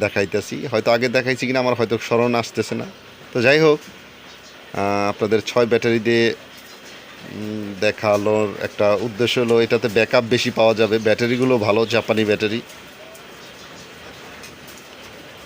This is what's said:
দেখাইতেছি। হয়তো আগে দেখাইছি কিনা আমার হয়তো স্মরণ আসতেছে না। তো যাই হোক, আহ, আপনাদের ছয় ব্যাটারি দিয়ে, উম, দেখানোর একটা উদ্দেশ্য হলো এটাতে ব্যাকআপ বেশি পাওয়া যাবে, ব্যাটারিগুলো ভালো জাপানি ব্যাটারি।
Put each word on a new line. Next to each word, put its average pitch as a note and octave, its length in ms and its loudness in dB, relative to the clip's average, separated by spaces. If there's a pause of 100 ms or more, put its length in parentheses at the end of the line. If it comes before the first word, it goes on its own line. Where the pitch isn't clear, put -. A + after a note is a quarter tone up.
দেখাইতেছি। G#2 680 -2
হয়তো A#2 240 0
আগে A#2+ 180 2
দেখাইছি B2+ 380 -2
কিনা C3 120 0
আমার B2+ 140 2
হয়তো A#2 240 0
স্মরণ A#2+ 380 0
আসতেছে A2+ 400 -4
না। A#2 100 -6 (480)
তো B2+ 80 0
যাই C#3 180 6
হোক, D3+ 200 4 (920)
আহ, G2+ 360 0
আপনাদের G#2 320 0
ছয় B2 240 2
ব্যাটারি A#2 340 2
দিয়ে, A2+ 340 2 (1000)
উম, G#2 500 -8
দেখানোর G#2+ 840 0
একটা G#2 380 0
উদ্দেশ্য A#2 380 -2
হলো A#2 220 4
এটাতে A#2 260 0
ব্যাকআপ A2+ 360 2
বেশি A#2 280 0
পাওয়া A2+ 220 4
যাবে, A2 260 2
ব্যাটারিগুলো A#2+ 580 2
ভালো G#2+ 280 2
জাপানি A2 400 0
ব্যাটারি। G#2+ 360 0 (2750)